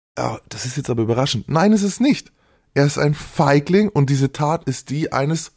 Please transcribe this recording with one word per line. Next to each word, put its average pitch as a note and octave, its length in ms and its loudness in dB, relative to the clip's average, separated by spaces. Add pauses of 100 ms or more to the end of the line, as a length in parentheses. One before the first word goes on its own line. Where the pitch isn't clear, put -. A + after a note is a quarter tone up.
(180)
„Ja, A#2+ 300 -4
das - 180 -10
ist B2+ 120 -6
jetzt C3+ 120 -6
aber A#2 140 0
überraschend.“ A#2 460 -2
Nein, F3 240 4
ist G3+ 100 2
es G3 160 -2
nicht. - 320 0 (420)
Er C#3+ 120 4
ist D3 120 0
ein D3 160 2
Feigling D3+ 760 2
und C#3+ 200 2
diese C3+ 220 2
Tat D#3 320 -4
ist - 280 -8
die D3+ 200 -4
eines D3+ 460 -2